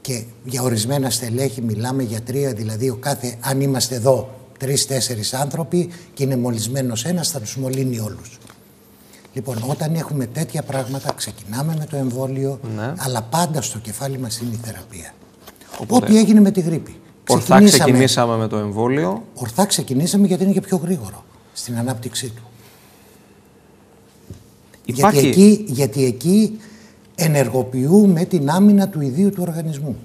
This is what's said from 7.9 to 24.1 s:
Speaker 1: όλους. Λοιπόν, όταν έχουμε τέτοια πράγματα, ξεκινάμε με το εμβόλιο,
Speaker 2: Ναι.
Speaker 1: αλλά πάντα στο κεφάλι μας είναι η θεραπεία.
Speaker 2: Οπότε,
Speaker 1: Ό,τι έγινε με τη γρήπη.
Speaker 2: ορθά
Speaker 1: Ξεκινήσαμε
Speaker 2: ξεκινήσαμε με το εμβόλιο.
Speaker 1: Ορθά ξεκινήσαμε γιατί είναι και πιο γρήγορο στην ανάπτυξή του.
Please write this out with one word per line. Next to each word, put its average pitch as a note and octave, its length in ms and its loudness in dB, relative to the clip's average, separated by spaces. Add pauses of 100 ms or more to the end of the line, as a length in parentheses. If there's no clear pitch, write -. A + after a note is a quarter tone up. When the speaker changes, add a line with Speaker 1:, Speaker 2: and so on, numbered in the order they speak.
Speaker 1:
όλους. F#2+ 380 -10 (920)
Λοιπόν, B2 240 -8 (120)
όταν D3+ 260 -2
έχουμε C#3+ 320 -4
τέτοια D3+ 360 -6
πράγματα, C3+ 540 -6
ξεκινάμε A#2+ 640 -8
με D3+ 120 -6
το D3 60 -6
εμβόλιο, C3+ 640 -4 (160)
Speaker 2:
Ναι. A2+ 200 -6
Speaker 1:
αλλά B2+ 260 -6
πάντα D3 400 -2
στο - 160 -8
κεφάλι C3+ 400 -10
μας A2+ 200 -8
είναι A#2+ 140 -8
η A2 120 -8
θεραπεία. F#2 500 -16 (640)
Speaker 2:
Οπότε, A3 260 2
Speaker 1:
Ό,τι G#3+ 140 6
έγινε G#3+ 220 8
με G3 100 8
τη F#3+ 100 -2
γρήπη. E3 340 -4 (340)
Speaker 2:
ορθά - 160 4
Speaker 1:
Ξεκινήσαμε G3 260 8 (140)
Speaker 2:
ξεκινήσαμε B2+ 520 4
με A2 120 0
το A2 80 -4
εμβόλιο. C3 680 -2 (100)
Speaker 1:
Ορθά B2+ 320 -2
ξεκινήσαμε F3+ 600 0
γιατί F3+ 180 0
είναι G3 80 2
και F#3 80 2
πιο F#3 160 -4
γρήγορο D3 480 -6 (280)
στην A#2+ 260 -8
ανάπτυξή A#2+ 500 -6
του. A2 140 -16 (2500)